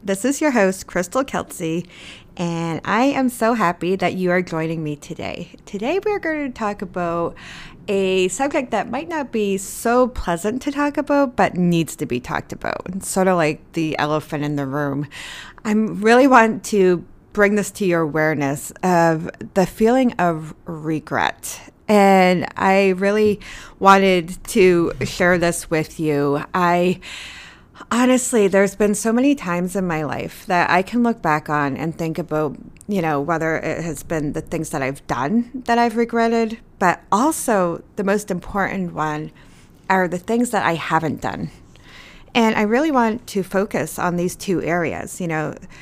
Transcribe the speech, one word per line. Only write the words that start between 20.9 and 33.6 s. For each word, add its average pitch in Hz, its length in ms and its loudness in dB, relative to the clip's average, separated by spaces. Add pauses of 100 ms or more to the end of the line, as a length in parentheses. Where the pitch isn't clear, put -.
And 190 580 6 (120)
I 196 320 4
really 202 500 2 (400)
wanted 190 720 4
to 180 420 6 (140)
share 180 320 2
this 170 320 -2
with 156 280 -2
you. 143 460 0 (100)
I, 180 460 2 (920)
honestly, 247 560 4
there's 196 280 4
been 208 200 2
so 226 180 -2
many 269 220 4
times 175 400 -4
in 196 100 -2
my 160 180 -2
life - 440 -8
that 175 220 2
I 180 120 2
can 233 220 -2
look 233 180 -2
back 156 280 0
on 147 280 0
and 160 180 -6
think 160 220 -4
about, 151 400 -4 (300)
you 202 140 -2
know, 151 200 0
whether 160 360 0
it - 260 -4